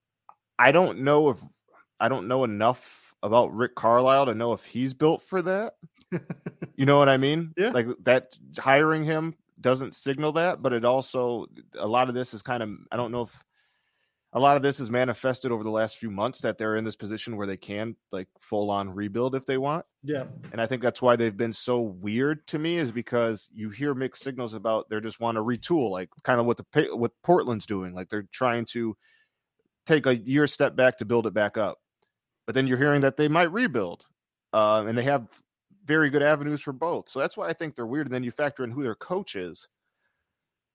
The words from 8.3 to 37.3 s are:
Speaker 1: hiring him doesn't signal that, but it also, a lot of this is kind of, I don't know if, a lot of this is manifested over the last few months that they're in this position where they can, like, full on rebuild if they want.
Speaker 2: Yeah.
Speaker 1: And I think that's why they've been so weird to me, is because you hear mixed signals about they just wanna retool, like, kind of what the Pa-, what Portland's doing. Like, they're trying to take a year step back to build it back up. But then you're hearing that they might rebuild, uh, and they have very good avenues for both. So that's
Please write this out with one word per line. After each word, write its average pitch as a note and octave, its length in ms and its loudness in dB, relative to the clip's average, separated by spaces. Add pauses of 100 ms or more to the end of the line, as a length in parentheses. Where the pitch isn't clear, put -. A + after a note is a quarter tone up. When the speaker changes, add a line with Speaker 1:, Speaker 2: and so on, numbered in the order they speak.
Speaker 1:
hiring D#3 460 4
him D#3+ 320 -2 (240)
doesn't C3 340 0
signal D3 380 -4
that, E3 280 0
but B2+ 120 0
it A#2 120 0
also, B2 600 0 (320)
a - 80 -4
lot B2 220 2
of B2 80 -4
this B2 180 -6
is G#2 80 -14
kind A#2+ 220 -4
of, G#2+ 60 -10 (200)
I - 60 -6
don't A#2 160 -4
know A#2+ 100 -4
if, - 220 -14 (880)
a A#2+ 80 0
lot C#3+ 160 6
of C3+ 60 0
this C#3 180 0
is A#2 100 -6
manifested B2 600 -2
over A2 100 -4
the A2 80 -6
last A2 280 -2
few A2+ 120 -10
months G#2 300 -4
that A2 180 -4
they're A2 160 -2
in A2 100 -2
this A2 120 -8
position G#2+ 400 -10
where G2+ 100 -8
they G2 100 -6
can, G#2 380 -8 (160)
like, F#2 160 -10 (140)
full G#2 320 -4
on G2 180 -4
rebuild G#2 460 -4
if C3 100 -8
they C3+ 100 -2
want. C#3+ 300 -4 (160)
Speaker 2:
Yeah. C#3 220 -6 (260)
Speaker 1:
And A2 100 -6
I A2+ 60 -2
think B2 160 -4
that's A#2+ 180 -2
why B2 140 6
they've A#2 220 0
been A2+ 160 -4
so B2 280 -2
weird A2 680 -4
to D#3+ 100 -6
me, E3 200 -4
is C#3 120 -2
because A2+ 640 -4
you G#2+ 160 -10
hear C3+ 240 -4
mixed B2+ 300 -8
signals B2+ 280 -8
about A2 380 -2
they G#2+ 100 -4
just A2 200 -10
wanna A#2 240 -2
retool, A#2+ 480 0
like, F#2 160 -6 (160)
kind B2+ 160 2
of A#2 60 2
what A#2+ 100 2
the - 80 -14
Pa-, D3 320 0
what A#2 160 -2 (100)
Portland's B2 440 2
doing. F#2 280 -6
Like, F#2 140 -10
they're G#2 240 -6
trying A#2+ 400 0
to A2+ 240 -4 (920)
take D3+ 200 2
a C3 100 4
year C3 320 2
step - 260 0
back B2+ 240 4
to A#2 60 -6
build A2 240 2
it F#2 60 -6
back G#2 220 0
up. G2+ 220 -2 (680)
But A#2 100 -2
then C3+ 100 4
you're B2+ 120 2
hearing C#3+ 240 4
that C3+ 140 2
they D3+ 120 2
might D#3+ 240 2
rebuild, B2+ 560 -4 (440)
uh, G#2+ 360 4
and A2+ 100 -2
they A#2+ 60 0
have C3+ 240 -2 (580)
very D3+ 220 4
good D3 140 2
avenues D3 400 0
for C#3+ 100 -8
both. C3+ 380 -6
So - 100 -8
that's D#3+ 160 -4